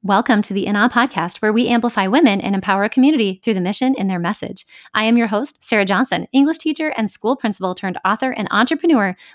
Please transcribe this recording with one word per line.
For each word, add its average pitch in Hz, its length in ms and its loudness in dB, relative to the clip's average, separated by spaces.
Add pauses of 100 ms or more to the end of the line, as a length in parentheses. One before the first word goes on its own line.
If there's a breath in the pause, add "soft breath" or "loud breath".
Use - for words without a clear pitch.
Welcome 208 400 2
to - 100 -6
the 196 140 -2
In 202 100 0
Awe 220 140 2
Podcast, 196 500 -2
where 214 140 0
we 240 140 2
amplify 233 380 0
women 214 360 4
and 202 120 -2
empower 196 300 0
a 220 40 -2
community 247 540 2
through 220 120 0
the 185 80 -2
mission 254 320 0
in 196 140 -2
their 185 100 -2
message. - 480 -6 (260 loud breath)
I 214 120 0
am 233 120 4
your 233 100 2
host, 220 380 -4
Sarah 208 220 2
Johnson, 185 460 -2
English 285 260 4
teacher 311 400 -4
and 214 120 -2
school 233 240 -2
principal 190 400 -4
turned 185 300 -6
author 220 260 0
and 214 200 -4
entrepreneur, 240 640 2 (180 loud breath)